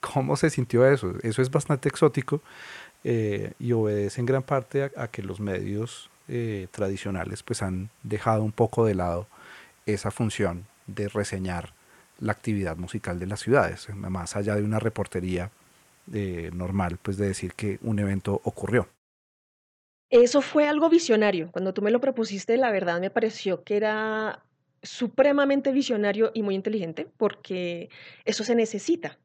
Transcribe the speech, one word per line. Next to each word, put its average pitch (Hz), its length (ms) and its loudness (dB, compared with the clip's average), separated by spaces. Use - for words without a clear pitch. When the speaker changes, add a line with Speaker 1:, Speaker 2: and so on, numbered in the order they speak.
Speaker 1:
¿Cómo 139 360 0
se 165 140 2
sintió 127 400 4
eso? 104 320 2
Eso 113 200 0
es 127 80 0
bastante 143 380 0
exótico, 143 520 2
eh, 107 540 0
y 120 140 -2
obedece 104 480 0
en 120 60 0
gran 131 160 2
parte 139 400 -2
a, 139 140 -4
a 120 120 -6
que - 140 -10
los 95 180 -8
medios, 101 680 -4
eh, 113 420 -4
tradicionales, 98 720 -4
pues, - 200 -4
han 92 280 -4
dejado 110 400 0
un 107 100 -2
poco 117 340 4
de 104 80 4
lado 90 320 -2
esa 104 260 -2
función 98 540 -2
de 101 220 -6
reseñar 92 680 -4
la 107 140 -2
actividad 98 440 -2
musical 87 420 -6
de 90 80 -6
las 101 140 -6
ciudades, 98 540 2
más 95 420 -6
allá 104 180 -2
de 104 80 0
una 107 160 0
reportería, 92 720 -4
eh, 90 400 -4
normal, 90 480 -2
pues, 98 160 -4
de 101 100 2
decir 92 240 -4
que 101 300 -4
un 110 160 -2
evento 98 460 0
ocurrió. 104 440 0
Speaker 2:
Eso 247 320 8
fue 294 260 2
algo 302 220 2
visionario. 208 640 4
Cuando 190 220 -2
tú 202 80 -2
me 208 80 2
lo 233 100 4
propusiste, 226 560 0
la 254 140 4
verdad 175 300 0
me 190 100 -2
pareció 220 540 -2
que 208 120 -2
era 214 680 -2
supremamente 277 920 2
visionario 220 600 2
y 220 100 -2
muy 202 120 0
inteligente, 190 520 -4
porque 175 720 -4
eso 214 200 -2
se 233 100 2
necesita. 226 720 0